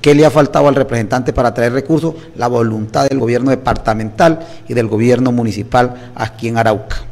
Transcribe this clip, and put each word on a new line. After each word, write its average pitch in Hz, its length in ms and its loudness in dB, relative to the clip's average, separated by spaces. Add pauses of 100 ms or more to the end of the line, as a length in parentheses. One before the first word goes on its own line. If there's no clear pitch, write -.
¿Qué 147 160 6
le 151 100 6
ha 147 40 6
faltado 143 360 2
al 143 80 4
representante 127 580 -2
para 117 220 0
traer 117 180 0
recursos? 156 420 -2 (200)
La 120 140 -2
voluntad 117 600 0
del 135 120 0
gobierno 120 300 0
departamental 117 920 0 (260)
y 120 80 -8
del 117 140 0
gobierno 120 420 2
municipal 117 880 -2
aquí 110 320 -6
en 117 80 -2
Arauca. 113 400 0 (160)